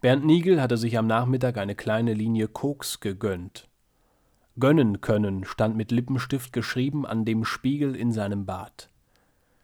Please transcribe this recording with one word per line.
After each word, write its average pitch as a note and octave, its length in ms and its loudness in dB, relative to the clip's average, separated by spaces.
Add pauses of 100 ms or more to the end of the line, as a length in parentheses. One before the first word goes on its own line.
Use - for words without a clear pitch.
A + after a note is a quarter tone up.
Bernd C3+ 240 4
Niegel E3+ 380 6
hatte A#2+ 160 2
sich A#2 180 0
am A2+ 100 2
Nachmittag B2 520 2
eine G2+ 160 -4
kleine A2+ 400 0
Linie G#2+ 340 0
Koks - 520 -6
gegönnt. G2 680 -6 (880)
„Gönnen C3 440 4
können“ G2+ 420 0
stand - 320 -2
mit A2 140 -4
Lippenstift B2 640 -2
geschrieben C3+ 500 -2
an A2+ 220 -2
dem A2 180 0
Spiegel C#3 500 -2
in A#2 180 -2
seinem G2+ 340 -4
Bad. - 420 -12 (760)